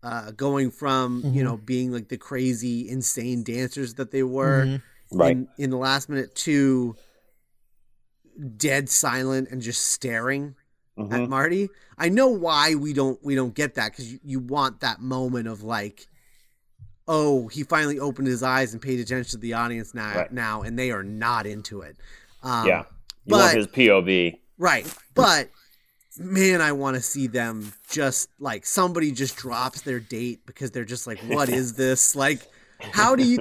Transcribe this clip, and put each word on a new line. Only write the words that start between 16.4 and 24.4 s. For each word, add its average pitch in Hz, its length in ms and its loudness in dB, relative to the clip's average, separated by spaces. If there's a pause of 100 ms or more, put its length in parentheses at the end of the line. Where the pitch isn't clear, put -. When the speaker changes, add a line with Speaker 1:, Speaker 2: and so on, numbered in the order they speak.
Speaker 1:
"Oh, 147 440 2
he 143 140 -6
finally 147 360 0
opened 135 300 -2
his 123 120 -2
eyes 131 300 0
and 117 100 -12
paid 127 200 -2
attention 123 300 -4
to 120 60 -6
the 117 180 -6
audience 117 380 -4
now, 107 220 -6
Speaker 3:
Right. 87 160 -4
Speaker 1:
now, 110 300 -4
and 117 180 -6
they 127 120 -2
are 98 120 -4
not 110 440 -2
into 104 340 -12
it." 73 160 -18 (460)
Um, 120 220 -2
Speaker 3:
Yeah. 87 180 2 (420)
You 208 100 4
want 185 160 8
Speaker 1:
but 135 60 4
Speaker 3:
his 104 100 0
P 123 220 6
O 98 100 10
V. 90 400 2 (180)